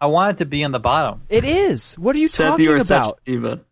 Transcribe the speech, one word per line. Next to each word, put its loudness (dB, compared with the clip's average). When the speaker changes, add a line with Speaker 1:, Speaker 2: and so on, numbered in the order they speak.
Speaker 1:
I, 0
I 2
want 2
it -8
to -4
be -4
in -2
the -4
bottom. 0
Speaker 2:
It 0
is. 0
What -2
are 0
you 2
Speaker 3:
Seth, 0
Speaker 2:
talking 4
Speaker 3:
you 4
are 4
such -2
Speaker 2:
about? -6
Speaker 3:
a -6
diva. -4